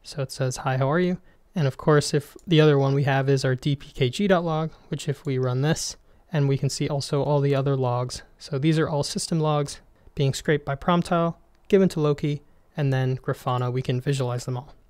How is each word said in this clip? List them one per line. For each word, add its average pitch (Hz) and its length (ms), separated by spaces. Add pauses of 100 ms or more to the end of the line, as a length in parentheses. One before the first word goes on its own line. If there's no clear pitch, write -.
So - 200
it 131 100
says, 127 260
"Hi, 131 200
how 135 120
are 170 100
you?" 180 180 (360)
And 151 120
of 131 100
course, 151 380
if - 220 (100)
the 156 140
other 147 180
one 135 160
we 143 100
have 135 240
is 139 160
our 131 100
D 139 220
P - 160
K 127 180
G 202 160
dot 180 180
log, 160 260 (180)
which - 200
if - 160
we 131 140
run 127 240
this, - 340 (360)
and 143 160
we 135 100
can 139 100
see - 200
also 139 340
all 147 180
the 139 140
other 135 220
logs. 123 460 (160)
So - 200
these 156 200
are 156 100
all 147 140
system - 380
logs 147 400 (340)
being 135 200
scraped 147 300
by 139 120
Promtail, 170 600 (320)
given 190 220
to 160 100
Loki, 147 420 (340)
and 139 160
then 131 240
Grafana, 123 560
we 127 100
can 127 180
visualize 123 440
them 127 120
all. - 180 (160)